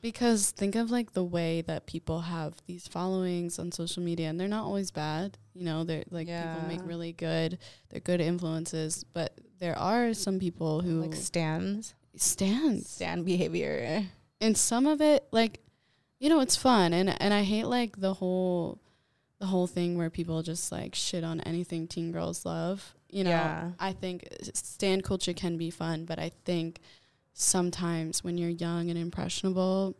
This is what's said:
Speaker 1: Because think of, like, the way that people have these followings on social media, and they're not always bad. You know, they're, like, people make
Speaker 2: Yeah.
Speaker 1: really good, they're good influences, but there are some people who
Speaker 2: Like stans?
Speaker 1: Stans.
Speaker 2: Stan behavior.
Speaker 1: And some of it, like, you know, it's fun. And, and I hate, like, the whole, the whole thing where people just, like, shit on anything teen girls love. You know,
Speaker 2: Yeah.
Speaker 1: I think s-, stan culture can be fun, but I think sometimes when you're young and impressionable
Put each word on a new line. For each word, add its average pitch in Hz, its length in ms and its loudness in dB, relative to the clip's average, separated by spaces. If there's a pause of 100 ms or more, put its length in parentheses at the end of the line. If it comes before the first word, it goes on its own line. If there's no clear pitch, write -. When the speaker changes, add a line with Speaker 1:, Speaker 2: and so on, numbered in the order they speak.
Speaker 1:
Because 233 500 2
think 202 240 0
of, 226 160 0
like, 240 220 0
the 185 100 2
way 170 380 0
that 160 240 -6
people 160 360 -4
have 165 340 -4 (100)
these 175 200 -12
followings 180 720 -2
on 175 140 -6
social 170 320 -4
media, 170 240 0
and 160 100 -2
they're 190 120 -2
not 214 160 -2
always 196 260 -2
bad. 156 460 -4 (160)
You 185 100 -10
know, 160 220 -2
they're, 160 260 -4
like, 165 160 -6
people 170 400 -4
make 165 120 -4
Speaker 2:
Yeah. 180 80 -8
Speaker 1:
really 170 260 -6
good, 165 460 -2 (280)
they're - 140 -10
good 175 180 2
influences, 160 960 -2
but - 260 -6 (200)
there 170 200 -2
are 226 340 2
some 190 260 -2
people 165 420 0
who 165 220 0
Speaker 2:
Like 156 100 -4
stans? 175 800 -2 (240)
Speaker 1:
Stans. 220 720 2
Speaker 2:
Stan 170 340 -4
behavior. 165 840 0 (340)
Speaker 1:
And 220 180 4
some 247 300 4
of 302 140 4
it, 294 320 6
like, 226 260 4 (680)
you 302 60 6
know, 320 80 8
it's 262 160 4
fun. 208 360 6
And, 180 300 2
and 202 140 4
I 208 80 4
hate, 214 240 2
like, 240 340 0
the 190 140 2
whole, 180 640 0 (580)
the 202 80 -8
whole 180 220 2
thing 175 280 0
where 170 140 0
people 165 320 -2
just, 165 300 -4
like, - 240 -6
shit - 280 -2
on 165 180 -4
anything 170 460 -4
teen 165 240 -4
girls 170 360 -4
love. 170 480 -4 (160)
You 190 140 0
know, 175 40 4
Speaker 2:
Yeah. 165 500 2
Speaker 1:
I 190 140 -2
think 180 340 -8 (140)
s-, - 140 -10
stan 190 460 0
culture 185 320 -2
can 170 220 -2
be 165 140 -2
fun, 165 360 -4
but 165 120 -6
I 165 140 -4 (120)
think 165 360 -2 (540)
sometimes 170 880 0
when 175 160 -2
you're 170 100 0
young 170 400 -2
and 170 80 -2
impressionable 185 1040 0